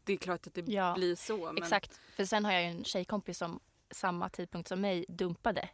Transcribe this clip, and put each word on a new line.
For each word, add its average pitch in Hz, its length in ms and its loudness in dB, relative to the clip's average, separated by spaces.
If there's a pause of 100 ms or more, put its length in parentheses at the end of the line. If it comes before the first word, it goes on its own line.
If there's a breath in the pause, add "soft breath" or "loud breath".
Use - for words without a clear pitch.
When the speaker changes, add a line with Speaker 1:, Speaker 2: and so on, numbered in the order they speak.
Speaker 1:
det 202 80 0
är 180 40 4
klart 180 300 -4
att 160 80 -14
det 170 140 -4
Speaker 2:
Ja. 190 260 2
Speaker 1:
blir 180 220 4
så, 220 200 -2 (160)
men 160 100 -2
Speaker 2:
Exakt. 175 380 0 (160)
För 196 80 2
sen 208 200 4
har 208 80 4
jag 180 100 6
ju 175 60 2
en 170 160 -6
tjejkompis 190 540 -2
som 170 220 -4 (300)
samma 180 380 0
tidpunkt 175 400 -6
som 190 120 0
mig 190 280 2
dumpade 175 640 -2